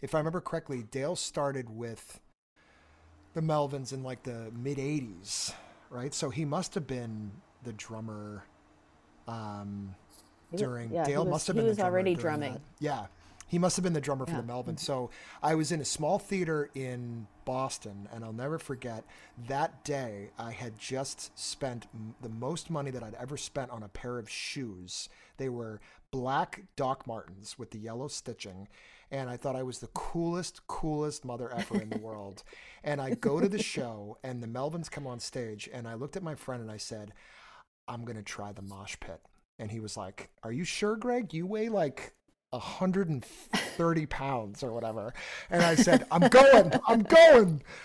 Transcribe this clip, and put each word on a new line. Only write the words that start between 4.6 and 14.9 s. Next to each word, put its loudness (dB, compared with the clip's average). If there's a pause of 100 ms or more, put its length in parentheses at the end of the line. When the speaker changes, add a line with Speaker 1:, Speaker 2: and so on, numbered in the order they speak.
Speaker 1:
eighties, -4 (360)
right? -8
So -2
he -4
must -4
have -4
been -6 (320)
the -10
drummer, -12 (840)
um, -8 (560)
Speaker 2:
He -6
wa-, 0
Speaker 1:
during, -4
Speaker 2:
yeah, 0
he 2
Speaker 1:
Dale 2
Speaker 2:
was, 0
Speaker 1:
must -2
have 0
Speaker 2:
he 2
Speaker 1:
been 4
the 4
Speaker 2:
was 0
Speaker 1:
drummer 2
Speaker 2:
already 2
Speaker 1:
during -4 (180)
Speaker 2:
drumming. -4
Speaker 1:
that. -12 (180)
Yeah. -2 (420)
He 0
must 4
have 0
been 2
the 0
drummer -2
for -6
Speaker 2:
Yeah. -4
Speaker 1:
the -8
Melvins. -6
Speaker 2:
Mm-hmm. -6
Speaker 1:
So -4 (320)